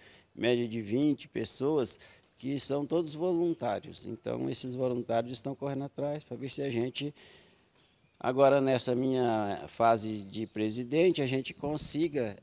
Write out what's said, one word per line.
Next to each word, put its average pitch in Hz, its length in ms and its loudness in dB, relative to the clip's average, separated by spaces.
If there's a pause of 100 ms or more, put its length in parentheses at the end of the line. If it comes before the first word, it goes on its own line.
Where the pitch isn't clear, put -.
(340)
média 120 340 0
de 110 140 -6
vinte 127 480 0
pessoas, 131 720 -2 (360)
que 135 240 -6
são 143 240 0
todos 160 300 -2
voluntários. 156 920 -2
Então, 120 420 -4
esses 131 240 -4
voluntários 120 600 0
estão 139 200 -6
correndo 139 300 -4
atrás 143 400 -6
pra 123 120 -10
ver 127 140 -8
se 143 140 -6
a 139 80 -2
gente, 127 420 -2 (1040)
agora 135 400 6
nessa 131 360 2
minha 120 720 0
fase 110 560 2
de 101 240 -8
presidente, 127 760 2
a 135 60 2
gente 131 260 -2
consiga, 143 880 -2